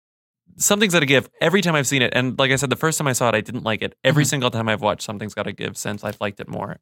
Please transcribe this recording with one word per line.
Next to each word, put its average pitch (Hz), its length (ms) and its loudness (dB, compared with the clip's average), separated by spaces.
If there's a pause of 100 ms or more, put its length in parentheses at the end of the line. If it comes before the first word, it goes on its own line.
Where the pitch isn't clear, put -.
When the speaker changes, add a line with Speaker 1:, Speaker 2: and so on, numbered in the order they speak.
(560)
Speaker 1:
Something's 208 380 2
Gotta 160 140 4
Give, 135 220 4 (120)
every 170 200 4
time 170 140 2
I've 143 120 2
seen 139 140 2
it, 120 140 2
and 127 240 0
like 135 120 2
I 135 40 2
said, 131 140 -2
the 123 80 0
first 156 200 0
time 151 100 -2
I 131 60 2
saw 123 140 0
it, 110 80 4
I 110 60 2
didn't 110 220 -8
like 110 180 -2
it. - 220 -6
Every 147 200 4
Speaker 2:
Mm-hmm. 147 60 0
Speaker 1:
single 127 220 0
time 113 180 -2
I've 104 120 0
watched 98 200 0
Something's 107 320 -10
Gotta 107 180 -6
Give 107 240 -8
since, 104 300 -8
I've 107 160 -8
liked 104 180 -6
it - 80 -12
more. 104 340 -8